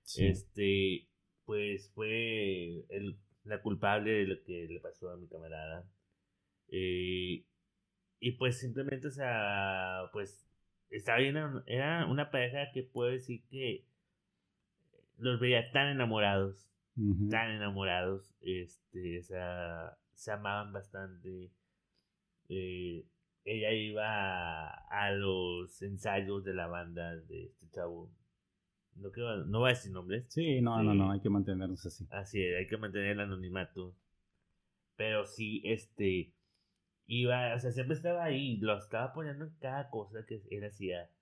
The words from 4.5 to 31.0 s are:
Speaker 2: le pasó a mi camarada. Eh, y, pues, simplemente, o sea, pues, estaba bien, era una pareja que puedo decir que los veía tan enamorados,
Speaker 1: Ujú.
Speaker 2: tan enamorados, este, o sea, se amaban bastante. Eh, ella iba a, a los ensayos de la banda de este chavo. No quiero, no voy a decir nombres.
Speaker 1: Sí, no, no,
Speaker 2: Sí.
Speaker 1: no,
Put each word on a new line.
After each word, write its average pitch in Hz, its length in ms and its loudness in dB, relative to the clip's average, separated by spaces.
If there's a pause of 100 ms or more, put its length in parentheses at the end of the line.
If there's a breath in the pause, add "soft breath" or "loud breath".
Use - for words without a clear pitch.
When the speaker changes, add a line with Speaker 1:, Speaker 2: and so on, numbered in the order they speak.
Speaker 2:
le 85 120 -10
pasó 90 320 -12
a 87 60 -12
mi 87 100 -16
camarada. 80 600 -10 (800)
Eh, 90 760 -2 (760)
y, 120 120 0
pues, 123 280 0
simplemente, 135 480 -4
o 135 40 -4
sea, 98 1000 0
pues, - 380 -8 (400)
estaba 113 300 2
bien, 139 160 4 (320)
era 147 400 2
una 143 240 2
pareja 135 420 0
que 131 80 -2
puedo 123 300 0
decir 127 400 -6
que 127 340 -4 (1300)
los 123 200 2
veía 123 320 4
tan 139 180 4
enamorados, 104 760 2 (280)
Speaker 1:
Ujú. 104 340 4
Speaker 2:
tan 113 220 2
enamorados, 98 920 0
este, 90 760 -6
o 87 40 -10
sea, 87 720 -6 (160)
se - 180 -10
amaban 104 420 -4
bastante. 92 760 -10 (1000)
Eh, 90 560 -4 (400)
ella 107 260 0
iba 107 340 0 (640)
a, - 220 -12
a 101 220 2
los 92 720 0
ensayos 98 600 -2
de 95 120 -2
la 87 120 -2
banda 85 480 -6
de 82 300 -12
este 82 240 -20
chavo. 85 420 -8 (840)
No 98 160 -10
quiero, 110 340 -4
no 104 140 2
voy 127 100 6
a 123 40 6
decir 110 180 -2
nombres. 92 380 -2
Speaker 1:
Sí, 156 300 4
no, 117 220 6
no, 107 120 8
Speaker 2:
Sí. 101 40 8
Speaker 1:
no, 98 140 8